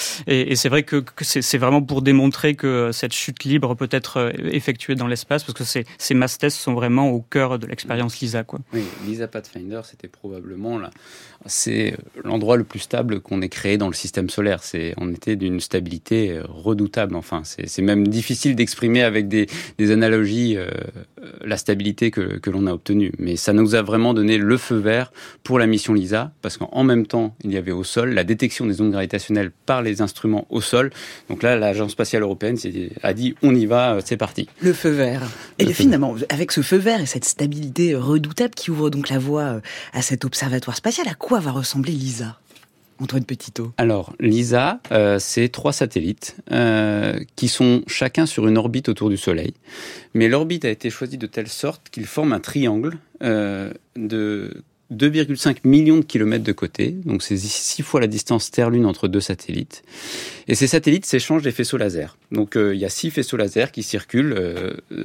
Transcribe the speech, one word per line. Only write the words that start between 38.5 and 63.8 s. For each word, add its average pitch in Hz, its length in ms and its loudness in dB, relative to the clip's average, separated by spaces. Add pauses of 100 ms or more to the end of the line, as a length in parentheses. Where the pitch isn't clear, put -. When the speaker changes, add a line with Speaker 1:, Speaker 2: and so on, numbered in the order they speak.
Speaker 3:
qui - 160 -6
ouvre 151 180 0
donc 139 200 -4
la 135 100 0
voie, 147 240 -2
euh, 117 180 -4 (320)
à 127 80 -4
cet 131 240 -2
observatoire 127 500 -2
spatial, 262 320 -2
à 170 60 -4
quoi - 260 0
va 151 120 -2
ressembler 135 400 -2
lisa, 120 480 -6 (600)
Antoine 131 260 -2
Petitot ? 120 520 -8
Speaker 2:
Alors, 110 420 0
lisa, 123 600 2 (120)
euh, 101 280 4
c'est 120 300 0
trois 147 240 -2
satellites, - 600 -2 (160)
euh, 107 680 2 (160)
qui 127 120 -2
sont 123 400 4
chacun 147 380 0
sur 110 220 0
une 110 100 6
orbite 120 320 0
autour 107 200 0
du 98 80 0
Soleil. 82 360 -2 (600)
Mais 113 140 4
l'orbite 156 380 0
a 120 40 2
été 110 200 -4
choisie 131 280 -8
de 120 100 -8
telle 110 200 -8
sorte - 440 -8
qu'il 113 140 -8
forme 151 280 0
un 101 60 0
triangle, 135 580 0 (260)
euh, 101 480 -2 (240)
de 107 680 -4 (260)
deux 127 200 2
virgule 147 280 0
cinq 131 280 0
millions 156 320 8
de 156 80 4
kilomètres 110 400 0
de 110 80 0
côté. - 380 -2 (120)
Donc, 117 180 -2
c'est - 140 -2
six - 460 -4
fois 143 180 0
la 117 80 4
distance 107 440 -2
Terre-Lune 117 340 4
entre 98 240 0
deux 98 100 2
satellites. - 640 -6 (640)
Et 117 80 4
ces 135 100 2
satellites 160 400 4
s'échangent 151 380 2
des 131 80 0
faisceaux 120 240 -2
laser. 87 420 -2 (140)
Donc, 107 240 0
euh, 104 180 4
il 98 60 -2
y 101 60 -2
a 95 40 -2
six 160 220 -4
faisceaux 131 240 -2
laser 110 380 0
qui 110 100 -6